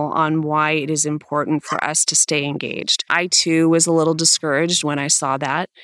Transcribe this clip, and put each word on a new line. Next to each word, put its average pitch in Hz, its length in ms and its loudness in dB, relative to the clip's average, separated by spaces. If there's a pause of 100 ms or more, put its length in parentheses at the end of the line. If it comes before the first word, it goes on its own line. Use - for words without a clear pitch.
(140)
on 156 280 2
why 151 300 0
it 151 180 -2
is 151 160 -2
important 147 580 -2
for - 180 -4
us - 240 0
to 160 100 0
stay 151 280 2
engaged. - 640 -4
I, 175 180 2
too, 165 420 2
was 165 180 4
a 170 60 0
little 160 220 2
discouraged 160 680 0
when 147 160 -2
I 143 80 -4
saw 139 300 0
that, 147 320 -4 (140)